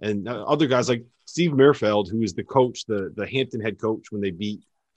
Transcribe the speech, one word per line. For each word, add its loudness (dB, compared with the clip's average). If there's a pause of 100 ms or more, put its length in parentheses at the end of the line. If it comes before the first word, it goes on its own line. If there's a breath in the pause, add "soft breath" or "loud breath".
And, -4
uh, -8
other 2
guys 2
like 0 (200)
Steve 0
Merfeld, 4
who -2
is -2
the -6
coach, 2
the, -4
the -6
Hampton -4
head -6
coach -4
when -6
they -2
beat -8 (340)